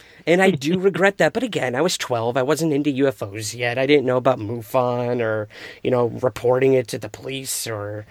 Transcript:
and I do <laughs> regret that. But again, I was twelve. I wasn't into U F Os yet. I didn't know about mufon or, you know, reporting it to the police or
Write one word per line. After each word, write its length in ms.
and 140
I 100
do 280
<laughs> 80
regret 300
that. 160
But 100
again, 320
I 60
was 160
twelve. 400
I 60
wasn't 300
into 180
U 160
F 160
Os 300
yet. 240
I 80
didn't 200
know 120
about 220
mufon 840
or, 260
you 100
know, 160
reporting 640
it 160
to 80
the 120
police 580
or 440